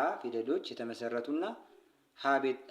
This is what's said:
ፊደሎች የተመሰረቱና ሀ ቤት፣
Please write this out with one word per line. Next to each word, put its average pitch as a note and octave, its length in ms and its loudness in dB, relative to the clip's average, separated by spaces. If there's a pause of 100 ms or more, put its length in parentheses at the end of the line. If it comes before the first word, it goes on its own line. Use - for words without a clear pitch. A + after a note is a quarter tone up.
(160)
ፊደሎች B2 500 0
የተመሰረቱና A#2+ 800 -4 (760)
ሀ C#3 200 2
ቤት፣ C3 220 2 (100)